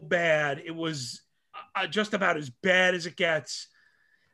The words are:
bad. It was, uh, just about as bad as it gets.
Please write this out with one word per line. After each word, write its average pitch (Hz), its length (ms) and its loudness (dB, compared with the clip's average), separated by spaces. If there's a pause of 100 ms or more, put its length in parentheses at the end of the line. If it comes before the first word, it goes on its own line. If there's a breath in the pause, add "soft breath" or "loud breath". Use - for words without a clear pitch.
bad. 156 600 2
It 165 120 -8
was, 156 460 -6 (540)
uh, 190 120 -2
just 208 260 -2
about 180 240 2
as 143 140 -8
bad 185 420 4
as 175 140 -4
it 156 80 -14
gets. 160 520 -2 (680)